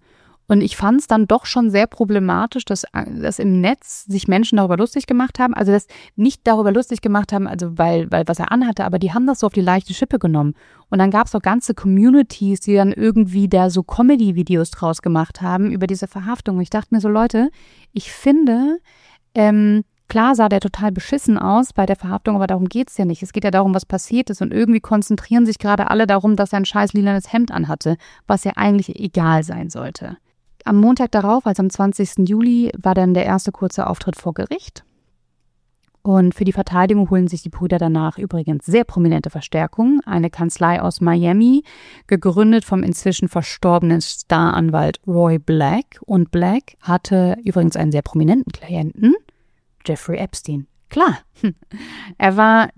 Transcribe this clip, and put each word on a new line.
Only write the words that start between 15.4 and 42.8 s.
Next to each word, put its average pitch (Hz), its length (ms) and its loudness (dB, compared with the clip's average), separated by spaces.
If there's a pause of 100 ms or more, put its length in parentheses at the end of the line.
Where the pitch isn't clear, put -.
haben 185 260 -2
über 190 160 -2
diese 190 220 -6
Verhaftung. 202 480 -8
Und 180 80 -2
ich - 80 -8
dachte 214 240 -2
mir 220 60 2
so, 214 80 0
Leute, 233 420 2 (400)
ich - 200 -10
finde, 285 680 2 (560)
ähm, 208 480 4 (240)
klar 226 260 2
sah 214 160 2
der 196 120 2
total 208 300 -4
beschissen 214 460 -2
aus 208 360 0
bei 196 120 0
der 196 100 0
Verhaftung, 196 400 -4
aber 196 120 0
darum 185 220 -2
geht's - 280 -6
ja 196 80 0
nicht. 170 160 -4
Es 185 120 -12
geht 214 100 -4
ja 202 80 0
darum, 190 240 2
was 190 100 -2
passiert 233 460 -4
ist. 196 100 -8
Und - 100 -4
irgendwie 220 280 2
konzentrieren 220 640 0
sich 220 140 -4
gerade 202 320 0
alle 220 160 2
darum, 202 280 2
dass 196 180 -2
er 202 40 -2
ein 196 80 0
scheiß 202 280 -2
lilanes 202 380 -2
Hemd 233 200 0
anhatte, 156 460 -4 (280)
was 196 200 -2
ja 196 100 -2
eigentlich 202 440 0
egal 160 440 0
sein 165 260 -8
sollte. - 480 -12 (480)
Am 208 100 2
Montag 240 360 4
darauf, 214 360 0
also 202 160 -2
am 190 60 0
zwanzigsten 196 560 -2
Juli, 233 520 0
war 185 160 0
dann 185 200 4
der 180 120 0
erste 190 280 -2
kurze - 340 -4
Auftritt - 300 -6
vor 170 160 -8
Gericht. - 500 -10 (1200)
Und 190 340 2
für - 80 -6
die 190 80 2
Verteidigung 190 580 0
holen 180 200 2
sich 170 120 -8
die 175 80 -14
Brüder 180 280 -4
danach 160 400 -2
übrigens 165 480 -6
sehr 226 180 2
prominente 160 460 0
Verstärkung. 226 760 -2
Eine 170 240 -2
Kanzlei 170 520 -2
aus 175 180 -4
Miami, 185 640 2 (440)
gegründet 202 580 2
vom 190 180 -2